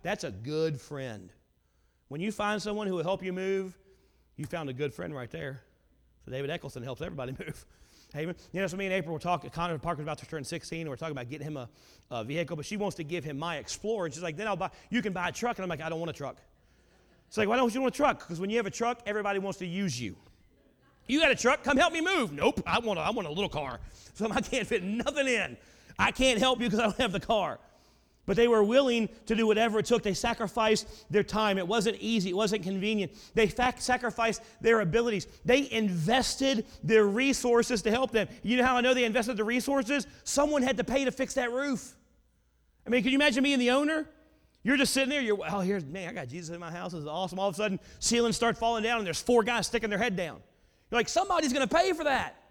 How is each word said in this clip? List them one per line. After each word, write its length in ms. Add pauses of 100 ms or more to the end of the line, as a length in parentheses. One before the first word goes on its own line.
That's 220
a 80
good 480
friend. 520 (760)
When 120
you 120
find 280
someone 280
who 60
will 100
help 180
you 100
move, 460 (560)
you 100
found 260
a 20
good 200
friend 220
right 160
there. 320 (600)
So 80
David 180
Eccleston 320
helps 180
everybody 380
<laughs> 80
move. 180 (520)
Amen. 180 (180)
You 100
know, 40
so 120
me 80
and 80
April 180
were 60
talking, 320
Connor 280
Parker's 260
about 140
to 80
turn 160
sixteen, 400
and 60
we're 80
talking 160
about 160
getting 180
him 120
a, 100 (420)
a 140
vehicle, 320
but 80
she 140
wants 180
to 80
give 180
him 160
my 200
Explorer, 480
and 80
she's 80
like, 120
"Then 120
I'll 100
buy, 140 (180)
you 140
can 100
buy 160
a 40
truck." 260
And 60
I'm 40
like, 140
"I 80
don't 100
want 80
a 60
truck." 240 (880)
It's 100
like, 120
"Why 80
don't 180
you 80
want 120
a 40
truck?" 280
'Cause 140
when 80
you 80
have 80
a 60
truck, 340
everybody 340
wants 200
to 80
use 340
you. 160 (880)
"You 140
got 120
a 40
truck? 260
Come 140
help 160
me 80
move." 320
"Nope, 340
I 120
want 200
a, 40
I 80
want 180
a 20
little 200
car. 280 (360)
So 160
I 100
can't 260
fit 160
nothing 460
in. 300 (400)
I 120
can't 280
help 240
you 80
'cause 80
I 60
don't 120
have 160
the 80
car." 400 (640)
But 120
they 100
were 160
willing 460 (160)
to 100
do 120
whatever 320
it 80
took. 160
They 100
sacrificed 1000
their 120
time. 340
It 100
wasn't 320
easy. 300
It 80
wasn't 260
convenient. 500 (200)
They 140
fac-, 340
sacrificed 600 (180)
their 200
abilities. 460 (200)
They 260
invested 960 (180)
their 220
resources 760
to 100
help 200
them. 180 (140)
You 160
know 80
how 100
I 60
know 100
they 140
invested 320
the 60
resources? 600 (180)
Someone 360
had 160
to 80
pay 220
to 40
fix 240
that 160
roof. 460 (880)
I 40
mean, 120
can 100
you 40
imagine 260
being 160
the 120
owner? 360 (560)
You're 140
just 160
sitting 160
there. 140
You're, 160 (120)
"Oh, 100
here's, 260
man, 240
I 20
got 160
Jesus 260
in 60
my 100
house. 220
This 80
is 60
awesome." 320
All 100
of 60
a 20
sudden, 240 (180)
ceilings 380
start 220
falling 240
down, 160
and 80
there's 160
four 200
guys 240
sticking 220
their 100
head 180
down. 260 (480)
You're 80
like, 100
"Somebody's 460
gonna 120
pay 280
for 100
that." 340 (140)